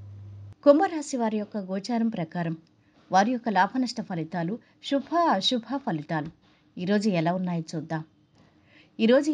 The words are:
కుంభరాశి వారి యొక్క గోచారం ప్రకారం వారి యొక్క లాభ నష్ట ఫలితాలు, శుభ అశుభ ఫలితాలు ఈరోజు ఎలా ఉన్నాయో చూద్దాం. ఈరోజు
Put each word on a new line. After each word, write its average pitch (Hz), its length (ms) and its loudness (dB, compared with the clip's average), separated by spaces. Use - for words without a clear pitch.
కుంభరాశి 302 520 4
వారి 220 240 -2
యొక్క 208 180 -8
గోచారం 226 460 -2
ప్రకారం 165 400 -4
వారి 196 220 4
యొక్క 240 160 -4
లాభ 190 240 2
నష్ట 233 260 -4
ఫలితాలు, 170 460 -4
శుభ 277 200 0
అశుభ 233 480 -2
ఫలితాలు 156 460 -4
ఈరోజు 202 320 0
ఎలా 165 180 2
ఉన్నాయో 175 320 -4
చూద్దాం. 160 320 -6
ఈరోజు 262 360 4